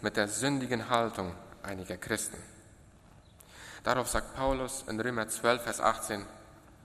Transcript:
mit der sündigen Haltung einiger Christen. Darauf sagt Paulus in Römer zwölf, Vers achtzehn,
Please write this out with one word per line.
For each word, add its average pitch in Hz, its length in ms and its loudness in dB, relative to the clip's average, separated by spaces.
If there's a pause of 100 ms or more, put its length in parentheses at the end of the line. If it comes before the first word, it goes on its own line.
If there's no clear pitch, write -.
mit 107 140 2
der 104 120 4
sündigen 120 600 0
Haltung 110 460 2 (280)
einiger 92 340 -6
Christen. - 400 -4 (1500)
Darauf 123 240 2
sagt - 260 0
Paulus 131 540 0
in 110 120 -2
Römer 113 280 0
zwölf, 120 340 4
Vers 110 180 -4
achtzehn, 107 460 2 (580)